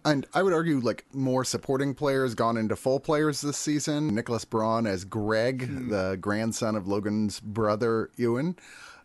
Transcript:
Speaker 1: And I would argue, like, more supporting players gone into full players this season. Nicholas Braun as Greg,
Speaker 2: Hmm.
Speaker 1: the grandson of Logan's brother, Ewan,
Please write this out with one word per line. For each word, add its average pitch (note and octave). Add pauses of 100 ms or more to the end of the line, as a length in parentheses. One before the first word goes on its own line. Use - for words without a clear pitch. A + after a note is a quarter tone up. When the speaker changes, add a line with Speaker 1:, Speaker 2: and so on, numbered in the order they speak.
Speaker 1:
And D3
I E3+
would F#3+
argue, D#3+
like, A2
more C3
supporting C3+
players C3+
gone A#2
into A2
full C3
players D3+
this C#3+
season. D3+
Nicholas A2+
Braun A2+
as F#2+
Greg, A2+
Speaker 2:
Hmm. B2
Speaker 1:
the F#2+
grandson G#2+
of F#2+
Logan's G#2
brother, G#2+
Ewan, B2 (460)